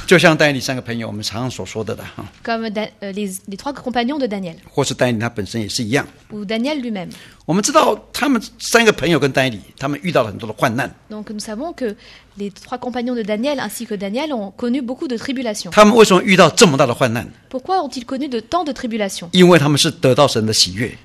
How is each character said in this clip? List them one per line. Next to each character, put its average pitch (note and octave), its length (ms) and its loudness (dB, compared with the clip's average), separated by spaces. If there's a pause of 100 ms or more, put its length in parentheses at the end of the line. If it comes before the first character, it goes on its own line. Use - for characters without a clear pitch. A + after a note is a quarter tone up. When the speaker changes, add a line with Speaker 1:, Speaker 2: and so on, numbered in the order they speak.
Speaker 1:
就 F#3 140 8
像 E3 180 6
但 D3+ 140 4
以 - 20 0
理 B2+ 60 -4
三 C3 160 -4
个 B2 60 -6
朋 A#2 160 -8
友， A2+ 100 -6
我 G#2+ 40 -10
们 G#2 120 -8
常 A2+ 180 -8
常 B2+ 80 -4
所 F#2+ 160 -10
说 A2 180 -6
的 G#2 120 -6
了 - 80 -14 (120)
哈， G2 100 -14 (180)
Speaker 2:
Comme A3+ 260 -6
Da-, G#3 200 -6 (120)
euh, G3 120 -10
les, G3 220 -6 (140)
les G3 80 -12
trois C#4+ 160 -8
compagnons B3 460 -4
de C4 80 0
Daniel, F#3+ 280 -6 (140)
Speaker 1:
或 C#3 140 0
是 C3+ 100 -4
但 B2+ 160 0
以 A#2+ 40 0
理 A2 60 -2
他 A#2 100 -2
本 G#2 160 -8
身 A2+ 160 -6
也 G2+ 60 -4
是 A#2+ 160 -4
一 G2+ 60 -4
样。 C3+ 180 0 (240)
Speaker 2:
ou G#3 140 -10
Daniel A#3+ 340 -4
lui-même. G#3 300 -8 (360)
Speaker 1:
我 D3+ 80 -2
们 G3+ 100 2
知 D4 80 -2
道 B3 280 4 (140)
他 C#4+ 160 0
们 B3 100 2 (200)
三 A#3 260 2
个 G#3+ 80 6
朋 E3+ 160 -2
友 E3 80 4
跟 B2 140 2
但 C3 160 2
以 - 20 -2
理， G#2 100 -8 (200)
他 C#3+ 80 -4
们 C#3+ 160 -4
遇 F3 80 -4
到 D3+ 100 4
了 A2 80 -2
很 G2 80 -10
多 A2 100 -10
的 G#2+ 60 -8
患 C3+ 220 0
难。 B2+ 180 -4 (160)
Speaker 2:
Donc G#3+ 220 -12
nous G#3+ 80 -12
savons B3 340 -10
que A3+ 220 -6 (420)
les G3+ 140 -8
trois - 260 -12
compagnons B3 380 -6
de A3+ 80 -4
Daniel A#3 360 -4
ainsi G#3+ 280 -8
que G#3 80 -8
Daniel G#3+ 360 -6
ont G#3 240 -6
connu C4+ 280 -2
beaucoup C4 240 -8
de A#3+ 100 -4
tribulations. A#3 540 -6
Speaker 1:
他 G#3+ 120 8
们 G#3 120 6
为 A3 100 8
什 G3 100 4
么 F3 60 4
遇 F#3 160 2
到 F3+ 140 8
这 - 160 6
么 C3+ 100 2
大 D3 80 6
的 A#2+ 80 2
患 A#2+ 180 0
难？ A#2 160 -6 (220)
Speaker 2:
Pourquoi F4+ 320 -4
ont-ils C4 240 -8
connu C4+ 240 -6
de A#3 100 -4
tant E4+ 240 -2
de D4 80 -4
tribulations ? G#3+ 600 -6
Speaker 1:
因 F3+ 180 8
为 F3 80 10
他 C#3+ 100 2
们 C#3+ 120 2
是 E3 100 2
得 C3 240 2
到 C#3+ 140 6
神 A2 180 0
的 A2 80 0
喜 F2+ 200 0
悦。 - 320 -6